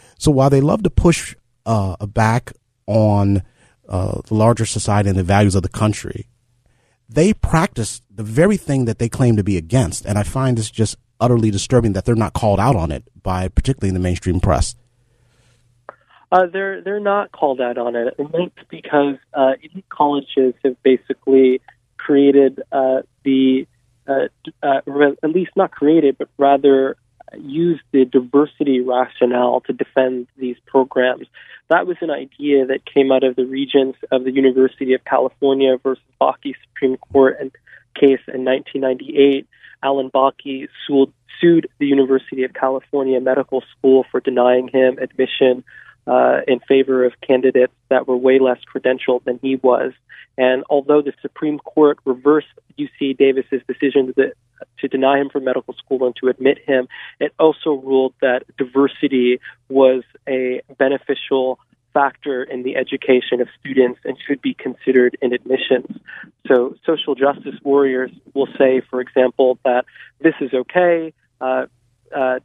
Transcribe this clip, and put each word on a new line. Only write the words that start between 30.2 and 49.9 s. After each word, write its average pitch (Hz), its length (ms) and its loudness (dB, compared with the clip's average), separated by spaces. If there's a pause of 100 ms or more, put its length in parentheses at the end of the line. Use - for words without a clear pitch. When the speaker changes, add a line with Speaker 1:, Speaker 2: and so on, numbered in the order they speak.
Speaker 2:
these 123 200 -8 (100)
programs. 131 600 -2 (420)
That 180 180 2
was 175 160 -6
an 160 80 -4
idea 139 560 -2
that 131 180 -4
came 135 260 0
out 131 140 2
of 127 120 0
the 127 100 -2
regents 135 520 -2 (140)
of 127 120 0
the 131 60 -4
University 131 640 2
of 131 120 -2
California 135 800 0
versus 131 220 -6 (160)
Bakke 139 340 -2 (140)
Supreme 131 300 -4
Court 135 420 2
and 135 100 -10 (480)
case 139 220 4 (120)
in 127 120 -8
nineteen 135 380 -4
ninety-eight. 135 640 0 (340)
Alan 135 280 -4
Bakke 135 580 -2 (180)
sued, 135 260 2 (280)
sued 170 280 4 (100)
the 143 80 -2
University 135 580 0
of 127 80 -8
California 131 640 -2
Medical 131 460 -2 (120)
School 131 340 4
for 127 100 -4
denying 123 480 2
him 131 300 2
admission, 131 680 -2 (420)
uh, 127 400 2
in 127 220 0
favor 131 380 2
of 123 80 -4 (120)
candidates 127 460 2 (160)
that 127 180 0
were 127 100 0
way 131 220 4
less 127 200 0 (140)
credentialed 127 520 -2
than 123 160 -6
he 135 160 -4
was. 131 360 0 (440)